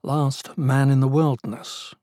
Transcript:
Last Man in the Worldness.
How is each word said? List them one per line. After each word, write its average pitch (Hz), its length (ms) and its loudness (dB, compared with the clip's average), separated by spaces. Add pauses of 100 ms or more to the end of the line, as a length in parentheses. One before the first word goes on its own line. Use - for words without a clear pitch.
Last 139 560 -2
Man 135 320 2
in 135 100 4
the 135 80 2
Worldness. 135 960 -2